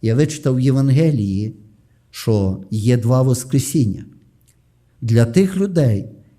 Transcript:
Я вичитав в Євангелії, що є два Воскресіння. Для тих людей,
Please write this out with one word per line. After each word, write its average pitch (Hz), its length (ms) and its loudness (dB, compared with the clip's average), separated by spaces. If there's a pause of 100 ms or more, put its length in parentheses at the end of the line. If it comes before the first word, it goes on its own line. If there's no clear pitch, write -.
Я 113 140 0
вичитав 147 400 0
в 127 40 0
Євангелії, 131 960 0 (540)
що 98 640 -2
є 110 260 0
два 120 240 2
Воскресіння. 131 840 -2 (960)
Для 113 240 2
тих 185 320 0
людей, 165 480 0 (340)